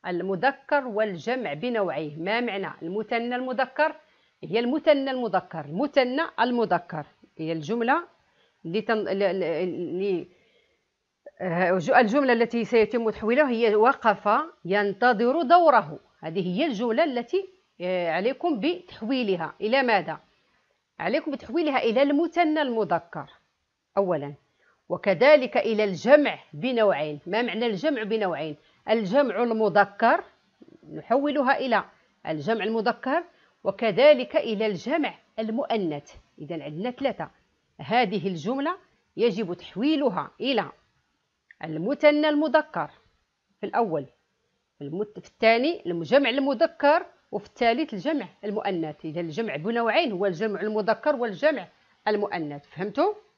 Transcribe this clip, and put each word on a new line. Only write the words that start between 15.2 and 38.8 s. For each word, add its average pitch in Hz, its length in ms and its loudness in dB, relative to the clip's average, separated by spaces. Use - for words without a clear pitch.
دوره." 254 580 6
هذه 175 380 -4
هي 294 80 0
الجملة 240 380 0
التي، 294 460 -2
آه، 180 300 -2
عليكم 247 480 -2
بتحويلها 220 1000 -2
إلى 240 220 2
ماذا؟ 185 360 0
عليكم 269 320 -2
بتحويلها 285 460 -2
إلى 233 240 2
المثنى 311 600 2
المذكر 180 680 -4
أولًا، 156 360 -2
وكذلك 233 680 4
إلى 214 260 0
الجمع 214 560 4
بنوعين. 156 760 0
ما 208 140 -2
معنى 220 240 -2
الجمع 233 380 -2
بنوعين؟ 175 520 -2
الجمع 220 540 2
المذكر 220 800 2
نحولها 269 640 0
إلى 226 260 0
الجمع 180 360 -2
المذكر، 226 600 -2
وكذلك 214 720 4
إلى 220 300 0
الجمع 226 480 -2
المؤنث. 220 760 -4
إذن 156 220 -10
عندنا 156 300 -8
ثلاثة. 247 380 -6
هذه 185 480 0
الجملة 262 500 -4